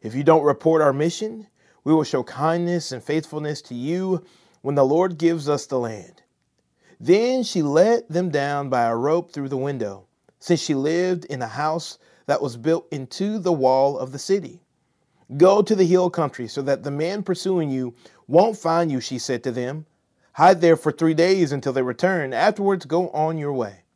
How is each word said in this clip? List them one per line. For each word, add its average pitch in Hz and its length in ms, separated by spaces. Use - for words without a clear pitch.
If 110 100
you 135 100
don't 156 200
report 156 400
our 143 100
mission, 208 540
we 147 80
will 156 120
show 135 180
kindness 170 680
and 123 120
faithfulness 151 600
to - 100
you 170 500
when 139 140
the 139 100
Lord 170 320
gives 160 320
us 147 160
the 131 140
land.' 110 420
Then 233 420
she 196 220
let 185 440
them 175 220
down 143 400
by 123 140
a 117 120
rope 156 360
through 139 180
the 139 80
window, 113 480
since 170 200
she - 160
lived 170 500
in 139 160
a 113 60
house 156 500
that 143 140
was 123 160
built 156 340
into 190 480
the 175 140
wall 135 440
of 131 140
the 139 80
city. 190 420
'Go 190 260
to 214 120
the 190 100
hill 180 260
country 135 360
so 139 140
that 135 220
the 139 80
man 170 320
pursuing 180 480
you 127 240
won't 202 300
find 165 340
you,' 131 80
she 127 180
said 120 260
to 131 80
them. 127 360
'Hide 175 280
there 165 140
for 156 160
three 160 240
days 175 360
until 139 220
they 135 80
return. 139 500
Afterwards, 196 540
go 160 240
on 156 300
your 147 140
way.' 107 320